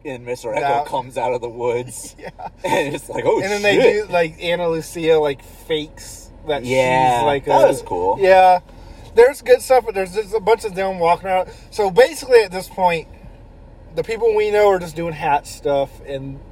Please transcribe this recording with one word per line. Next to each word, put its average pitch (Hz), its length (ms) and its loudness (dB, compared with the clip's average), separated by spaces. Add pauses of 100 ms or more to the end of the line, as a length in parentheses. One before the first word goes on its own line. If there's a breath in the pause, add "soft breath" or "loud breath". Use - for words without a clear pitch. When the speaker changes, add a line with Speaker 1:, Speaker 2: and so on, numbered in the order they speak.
Speaker 1:
and 123 200 -12
Mister 123 240 -10
Eko 110 100 -4
Speaker 2:
That 143 260 -2
Speaker 1:
comes 127 320 -8
out 123 160 -4
of 123 80 -6
the 120 80 -10
woods. 120 680 -8
Speaker 2:
<laughs> - 20 -20
Yeah. 98 100 -14 (340)
Speaker 1:
And 147 300 -2
it's - 160 -12
like, - 160 -8
"Oh, 147 160 2
Speaker 2:
And 190 100 -4
then 202 100 -4
Speaker 1:
shit." 202 200 2
Speaker 2:
they 220 120 4
do, 208 200 -4
like, 165 300 -2
Anna 170 260 -4
Lucia, 160 480 -2
like, 147 260 -2
fakes - 840 -12 (180)
that 139 180 -4
Speaker 1:
Yeah, 127 560 2
Speaker 2:
she's, 139 40 0
like, 143 200 0
Speaker 1:
that 311 180 4
Speaker 2:
a - 40 8
Speaker 1:
was - 140 2
cool. - 380 -2
Speaker 2:
Yeah. 185 400 6 (540 loud breath)
There's 254 280 6
good 247 200 4
stuff, 254 240 4
but 220 80 -8
there's 190 220 -6
just 202 180 -8
a 220 60 -2
bunch 214 240 0
of 202 100 -8
them 190 240 -4
walking 175 300 0
out. 185 220 -2 (200 loud breath)
So 196 220 -2
basically 254 520 4
at 185 80 -6
this 185 180 -10
point, 175 400 -2 (840)
the 160 120 -6
people 226 300 0
we 214 160 0
know 208 180 4
are 185 100 2
just 165 160 -12
doing 170 160 -6
hat 147 340 -2
stuff, 139 440 -4 (180)
and, 135 320 -12 (120)